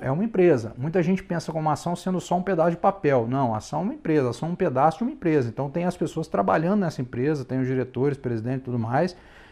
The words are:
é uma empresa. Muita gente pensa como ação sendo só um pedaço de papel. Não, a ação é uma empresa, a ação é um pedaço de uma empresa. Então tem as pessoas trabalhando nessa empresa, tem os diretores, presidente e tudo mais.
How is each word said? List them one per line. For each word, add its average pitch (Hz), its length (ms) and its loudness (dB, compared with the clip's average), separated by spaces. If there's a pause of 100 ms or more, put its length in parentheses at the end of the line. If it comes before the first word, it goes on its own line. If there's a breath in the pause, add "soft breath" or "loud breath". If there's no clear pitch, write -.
é 127 80 0
uma 165 120 0
empresa. 170 540 2
Muita 160 240 0
gente 185 220 2
pensa 170 280 -6
como 156 160 -2
ação 156 280 -2
sendo 185 240 -4
só - 160 -2
um 185 80 0
pedaço 175 260 2
de 170 80 -2
papel. 143 500 2
Não, 127 280 0
a - 20 -4
ação 147 220 -6
é 165 60 -2
uma 247 100 -2
empresa, 156 320 2
a - 20 0
ação 139 200 -6
é - 20 -4
um 180 40 -2
pedaço 156 440 2
de - 60 -2
uma 277 60 -2
empresa. 151 380 2
Então 135 220 -6
tem 175 140 -2
as 180 120 -2
pessoas 160 300 -4
trabalhando 190 540 2
nessa 160 200 -2
empresa, 127 420 -2
tem 131 160 -4
os 127 60 0
diretores, 131 500 0
presidente 120 440 -4
e 131 60 -12
tudo 123 120 -4
mais. 127 400 0 (340 loud breath)